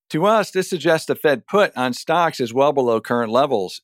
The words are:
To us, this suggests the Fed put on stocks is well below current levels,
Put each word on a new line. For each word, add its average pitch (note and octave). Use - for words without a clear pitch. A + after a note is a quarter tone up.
To D#3+
us, G#3+
this F#3
suggests D#3+
the C3+
Fed C#3
put F#3+
on B2+
stocks -
is A#2
well C#3
below B2
current A#2+
levels, A#2